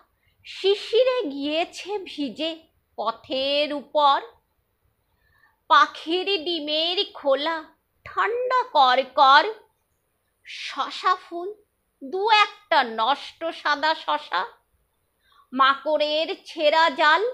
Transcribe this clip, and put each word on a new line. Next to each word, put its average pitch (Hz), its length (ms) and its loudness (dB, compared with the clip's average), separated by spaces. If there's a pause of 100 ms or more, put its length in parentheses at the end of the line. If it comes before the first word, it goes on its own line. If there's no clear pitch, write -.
(460)
শিশিরে 466 760 0
গিয়েছে 311 760 -4
ভিজে 311 640 -8 (360)
পথের 269 800 -4
উপর। 294 480 2 (1500)
পাখির 320 760 2
ডিমের 330 720 -2
খোলা 294 500 -2 (420)
ঠান্ডা 494 580 -2
কর 262 400 4 (120)
কর, 302 380 6 (880)
শশা - 720 -4
ফুল 359 380 -10 (500)
দু 370 260 -2
একটা 415 540 2
নষ্ট 233 600 -4
সাদা 294 500 -2
শশা, 311 500 -4 (1080)
মাকড়ের 302 840 0 (100)
ছেঁড়া 320 440 2
জাল, 320 440 2